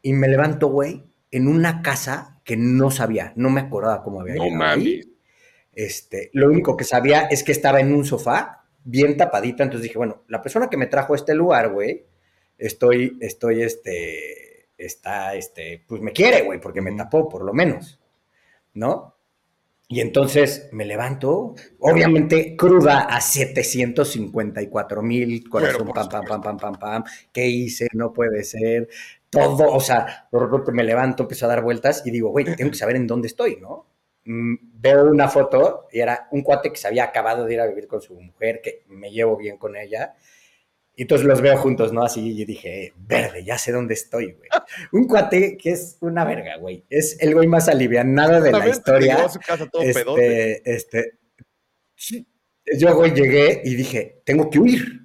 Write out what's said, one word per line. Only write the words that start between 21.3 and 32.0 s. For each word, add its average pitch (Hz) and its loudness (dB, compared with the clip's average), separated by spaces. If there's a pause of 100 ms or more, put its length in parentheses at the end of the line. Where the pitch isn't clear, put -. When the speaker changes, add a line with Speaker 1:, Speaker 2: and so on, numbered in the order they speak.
Speaker 1:
obviamente 160 4
cruda 160 6
a 120 -2
setecientos 127 -2
cincuenta 107 -6
y 101 -8
cuatro 104 -6
mil, 120 -4
corazón, 139 0
Speaker 2:
Pero, 113 -4
por - -10
Speaker 1:
pam, 101 -4
pam, 104 -8
Speaker 2:
supuesto. 104 -6
Speaker 1:
pam, 104 -8
pam, 101 -10
pam, 110 -6
pam. - - (280)
¿Qué 123 -4
hice? 120 -4
No 113 -4
puede 113 -2
ser. 113 -4 (400)
Todo, 143 2
o 135 2
sea, - -2
de 120 2
repente 127 0
me 120 0
levanto, 127 0
empiezo 120 -6
a 117 2
dar 117 2
vueltas 120 -2